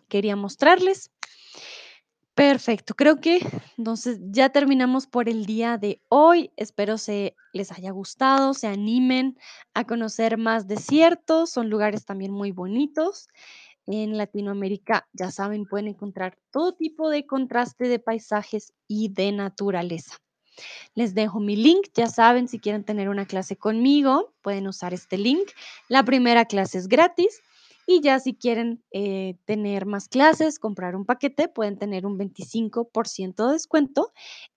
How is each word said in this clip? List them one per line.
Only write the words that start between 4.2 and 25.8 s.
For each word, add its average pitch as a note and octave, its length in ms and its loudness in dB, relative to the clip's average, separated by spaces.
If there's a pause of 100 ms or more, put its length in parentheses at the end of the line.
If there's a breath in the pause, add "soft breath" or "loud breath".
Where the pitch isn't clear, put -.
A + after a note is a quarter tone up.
ya G#3+ 280 2
terminamos C4 580 2
por A#3 220 -2
el A3 160 -4
día A3+ 320 -2
de G3+ 320 -4
hoy. D#4+ 480 6
Espero G#3+ 400 -4
se G3+ 360 -6 (200)
les F#3+ 180 -8
haya F#3 200 -12
gustado, C4+ 600 0
se A#3+ 140 -6
animen B3+ 680 0 (360 loud breath)
a A#3+ 120 -2
conocer A3+ 520 -2
más A3+ 300 -2
desiertos, D#4+ 840 2
son A3+ 180 -4
lugares G#3+ 360 -2
también G3 280 -8
muy G3+ 180 -6
bonitos. C#4+ 760 -4 (580 loud breath)
En G#3+ 300 -6
Latinoamérica, G3+ 960 -4
ya F#3 180 -8
saben, G#3 340 -6
pueden G#3 220 -6
encontrar F#3+ 500 -10 (140)
todo F4 220 -2
tipo D#4 360 -6
de D4 180 -2
contraste B3 600 -4
de A#3+ 120 0
paisajes A3 760 -6 (140)
y G#3+ 220 -4
de G3 220 -2
naturaleza. F#3+ 840 -6 (800 loud breath)
Les G#3+ 200 -2
dejo G#3+ 240 -2
mi G#3 160 -2
link, D#4+ 400 4
ya A#3 120 2
saben, A#3+ 400 4
si A#3 120 -10
quieren G#3 260 -4
tener G3+ 240 -4
una G3+ 160 -4
clase F#3+ 320 -6
conmigo, C4+ 840 2
pueden G3 260 -4
usar F3+ 260 -8
este F3+ 240 -6
link. C#4+ 320 0 (400 loud breath)